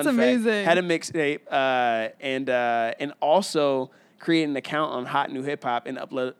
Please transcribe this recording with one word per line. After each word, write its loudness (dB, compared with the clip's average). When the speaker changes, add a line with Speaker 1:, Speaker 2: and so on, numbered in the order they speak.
Speaker 1:
Fun 2
fact. -
Speaker 2:
amazing. 2
Speaker 1:
Had 4
a 0
mixtape, -2
uh, 2
and, -4
uh, 0
and -6
also 2
created 2
an -2
account -2
on -4
Hot 0
New -6
Hip -6
Hop -2
and -10
uplo-, -6